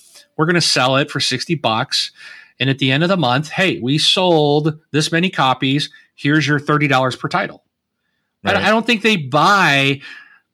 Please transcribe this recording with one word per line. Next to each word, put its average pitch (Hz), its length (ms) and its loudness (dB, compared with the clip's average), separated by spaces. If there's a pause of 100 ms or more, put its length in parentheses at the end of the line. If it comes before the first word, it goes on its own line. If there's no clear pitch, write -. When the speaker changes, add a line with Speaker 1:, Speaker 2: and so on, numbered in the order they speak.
(360)
Speaker 1:
We're 160 120 0
gonna 175 120 2
sell 135 380 0
it 147 120 0
for 135 120 -6
sixty 127 340 -4
bucks. 120 560 -4 (480)
And 127 100 0
at 135 80 0
the 135 140 0
end 143 120 2
of 175 60 0
the 196 60 2
month, 135 340 0
hey, 180 300 -2
we 131 180 -2
sold 151 800 2 (140)
this 156 220 -2
many 175 160 0
copies. 139 600 0 (240)
Here's 147 320 0
your 147 140 0
thirty 147 300 0
dollars 131 260 0
per - 140 -10
title." - 340 -6 (800)
I, 190 100 0
Speaker 2:
Right. 196 120 0
Speaker 1:
I 196 40 4
don't 220 160 2
think 240 160 0
they 220 140 2
buy 147 840 2 (520)